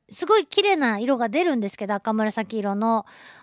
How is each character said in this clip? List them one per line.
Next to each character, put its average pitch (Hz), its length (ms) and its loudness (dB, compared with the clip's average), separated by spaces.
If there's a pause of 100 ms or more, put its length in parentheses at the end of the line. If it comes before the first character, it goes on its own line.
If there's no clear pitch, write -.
ー、 - 60 -20
す 339 100 -8
ご 415 140 4
い 311 80 -2
綺 403 160 2
麗 392 140 4
な 233 200 0
色 247 200 0
が 233 100 0
出 285 160 0
る 320 140 2
ん - 20 0
で 202 100 -2
す - 80 -16
け 202 100 -8
ど、 208 60 -2
赤 214 200 -2
紫 220 440 -2
色 202 180 -2
の。 220 300 0 (380)